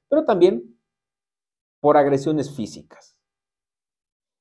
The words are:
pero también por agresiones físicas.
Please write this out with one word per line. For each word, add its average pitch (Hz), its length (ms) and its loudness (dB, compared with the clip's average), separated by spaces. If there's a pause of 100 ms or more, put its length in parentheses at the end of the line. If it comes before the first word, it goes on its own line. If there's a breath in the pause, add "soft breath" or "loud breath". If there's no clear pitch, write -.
pero 294 160 0
también 202 520 0 (1000)
por 147 160 4
agresiones 143 580 0
físicas. - 600 -16 (1300)